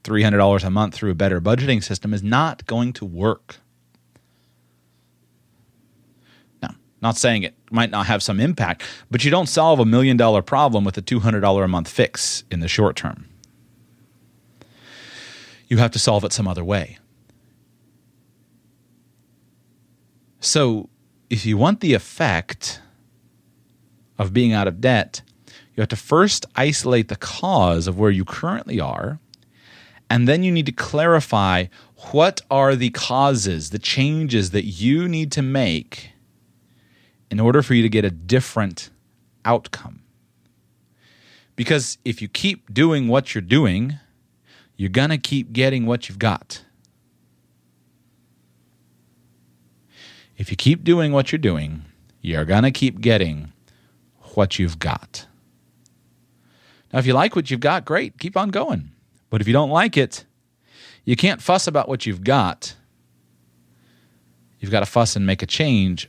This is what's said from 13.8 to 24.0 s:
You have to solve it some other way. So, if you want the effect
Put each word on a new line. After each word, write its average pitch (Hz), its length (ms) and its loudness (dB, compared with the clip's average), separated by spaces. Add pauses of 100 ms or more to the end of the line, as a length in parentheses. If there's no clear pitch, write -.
You 113 120 2
have 117 120 4
to - 80 -6
solve 104 240 2
it - 80 -4
some 101 160 -2
other 87 160 -4
way. 92 360 -4 (3500)
So, 120 500 0 (400)
if 104 160 -4
you 107 120 0
want 165 240 2
the 147 140 2
effect - 840 -4 (1400)